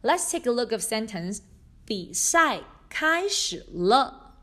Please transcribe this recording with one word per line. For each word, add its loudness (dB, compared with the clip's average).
Let's 0
take -4
a 2
look -2
of -4
sentence. -4
比 -8
赛 2
开 0
始 -4
了。 2